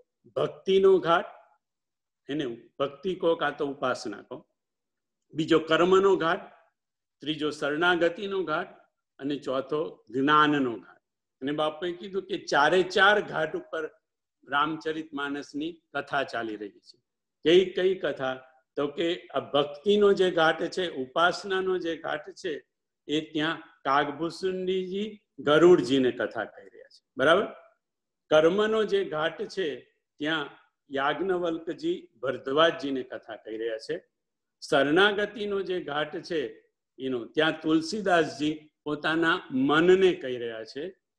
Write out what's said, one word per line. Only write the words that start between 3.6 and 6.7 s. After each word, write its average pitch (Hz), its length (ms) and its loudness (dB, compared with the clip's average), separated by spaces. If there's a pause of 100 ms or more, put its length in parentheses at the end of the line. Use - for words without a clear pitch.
ઉપાસના 120 540 -6
કહો, 131 260 -16 (840)
બીજો 156 260 4
કર્મનો 185 560 4
ઘાટ, 165 360 -2 (680)